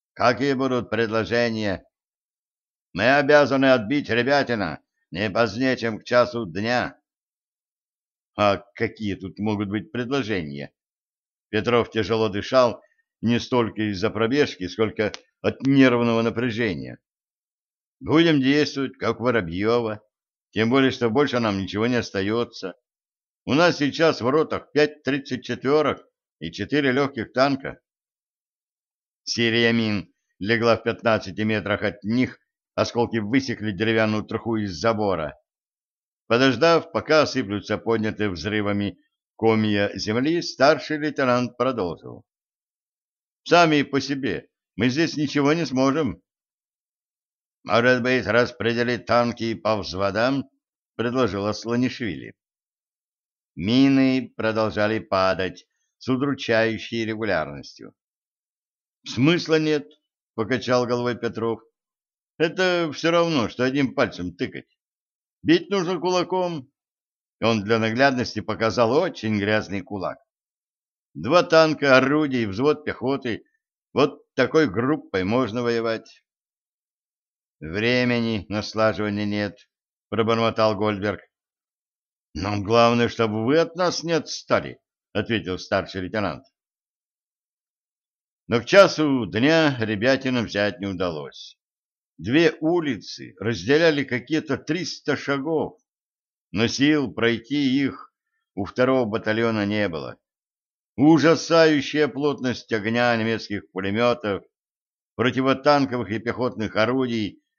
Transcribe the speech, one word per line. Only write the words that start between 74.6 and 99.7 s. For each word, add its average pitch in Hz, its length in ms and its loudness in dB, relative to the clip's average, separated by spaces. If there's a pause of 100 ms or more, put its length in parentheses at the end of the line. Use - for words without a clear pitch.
группой 117 560 -2
можно 117 380 -2
воевать». 117 600 -4 (1400)
«Времени 117 920 -2
на 104 140 -4
слаживание 104 640 -2
нет», — 104 420 -6 (420)
пробормотал 110 640 2
Гольдберг. 101 440 -2 (1120)
«Нам 101 280 -4
главное, 117 460 4
чтобы 110 360 -2
вы 139 140 2
от 165 160 -2
нас 170 300 -2
не 170 80 -4
отстали», — 101 680 -4 (320)
ответил 98 460 -4
старший 95 440 -4
лейтенант. 90 420 -6 (2000)
Но 113 140 0
к - 40 -8
часу 156 640 4
дня 143 540 2
Ребятино 123 600 0
взять 98 380 -2
не 101 60 -6
удалось. 85 720 -6 (580)
Две 135 440 2
улицы 156 800 -4
разделяли 135 640 2
какие-то 131 540 -4
триста - 580 -6
шагов, 139 600 -4 (760)
но 107 140 2
сил 139 460 2
пройти 127 720 0
их - 300 -6 (420)
у 98 100 -6
второго 127 400 2
батальона 107 640 -2
не 104 220 0